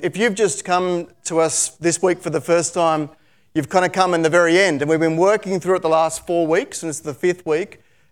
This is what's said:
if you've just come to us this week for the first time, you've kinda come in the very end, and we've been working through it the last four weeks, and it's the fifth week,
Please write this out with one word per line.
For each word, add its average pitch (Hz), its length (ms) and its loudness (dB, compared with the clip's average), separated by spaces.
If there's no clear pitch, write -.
if 170 100 -4
you've 208 200 0
just 202 320 -2
come 180 420 -2
to 165 160 -2
us - 300 0
this 165 320 -2
week 180 180 0
for - 80 -8
the 151 140 -4
first 170 320 0
time, 160 340 0
you've 151 160 -2
kinda 185 180 2
come 180 240 0
in 170 80 2
the 160 80 4
very 170 300 4
end, 170 240 2
and 147 80 -2
we've 160 100 2
been 160 160 0
working 196 420 0
through 180 180 0
it 180 40 -2
the 165 80 -2
last 160 380 0
four 170 200 0
weeks, 170 360 -2
and 165 80 -6
it's 147 100 -10
the 147 140 -10
fifth 180 320 -4
week, 170 340 -4